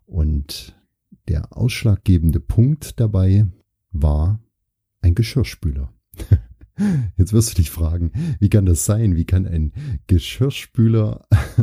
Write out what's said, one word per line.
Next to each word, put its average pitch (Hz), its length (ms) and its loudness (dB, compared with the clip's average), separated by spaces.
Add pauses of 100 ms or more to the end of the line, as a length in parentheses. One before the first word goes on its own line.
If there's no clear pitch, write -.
Und - 680 -4 (520)
der - 280 -6
ausschlaggebende 95 840 2
Punkt - 600 0
dabei 101 480 2 (440)
war 78 500 0 (600)
ein 87 120 4
Geschirrspüler. 82 800 -4 (220)
<laughs> - 1000 -2
Jetzt 90 160 0
wirst 113 180 2
du - 40 -12
dich 78 140 0
fragen, 82 420 -4 (280)
wie 101 100 2
kann 101 160 2
das 87 200 2
sein? 104 300 0
Wie 82 100 0
kann 95 200 0
ein 82 280 -4 (340)
Geschirrspüler 113 1200 0 (360)